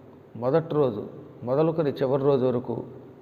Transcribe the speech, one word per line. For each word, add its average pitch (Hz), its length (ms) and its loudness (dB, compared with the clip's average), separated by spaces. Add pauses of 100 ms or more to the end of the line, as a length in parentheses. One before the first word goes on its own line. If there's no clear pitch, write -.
(360)
మొదటి 147 400 0
రోజు 123 320 0 (360)
మొదలుకొని 151 480 0
చివరి 135 320 0
రోజు 139 220 4
వరకు 120 380 -2 (380)